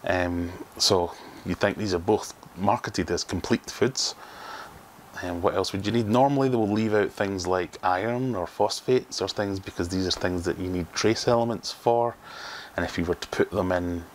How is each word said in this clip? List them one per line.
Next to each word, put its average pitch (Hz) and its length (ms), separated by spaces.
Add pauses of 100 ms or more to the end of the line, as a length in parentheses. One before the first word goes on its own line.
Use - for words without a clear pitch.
Um, 87 480 (240)
so 87 360 (340)
you 90 80
think - 240
these 98 160
are 87 40
both 98 360 (220)
marketed 98 540
as 87 140
complete - 460
foods. - 440 (1080)
And 87 200
what - 120
else 92 180
would 98 140
you 104 60
need? 113 160
Normally 135 420
they 123 60
will 107 140
leave 107 240
out 104 160
things 98 360
like 90 360
iron 117 520
or 87 120
phosphates - 760
or 95 60
things 101 320
because - 280
these 92 180
are 87 40
things 90 340
that 90 140
you 92 100
need 90 240
trace - 340
elements 117 460
for. 117 440 (600)
And 87 80
if - 140
you 85 80
were 87 80
to - 140
put - 220
them 92 220
in 87 320 (100)